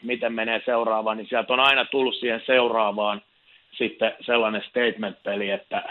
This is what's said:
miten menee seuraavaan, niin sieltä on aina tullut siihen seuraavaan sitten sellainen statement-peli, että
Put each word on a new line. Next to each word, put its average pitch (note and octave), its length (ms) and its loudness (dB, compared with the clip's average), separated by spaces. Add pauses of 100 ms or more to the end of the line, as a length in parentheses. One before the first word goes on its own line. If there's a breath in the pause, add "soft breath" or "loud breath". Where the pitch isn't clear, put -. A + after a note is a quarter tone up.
miten A#2 300 -2
menee A2+ 320 -2
seuraavaan, A2 520 0
niin G#2+ 120 -10
sieltä A#2 240 -2
on B2+ 80 2
aina C3+ 240 4
tullut C3 320 0
siihen A2+ 300 -2
seuraavaan G#2+ 760 2 (560 soft breath)
sitten A2 340 0 (140)
sellainen A2 420 2
statement-peli, G2+ 840 -2
että G2 400 -4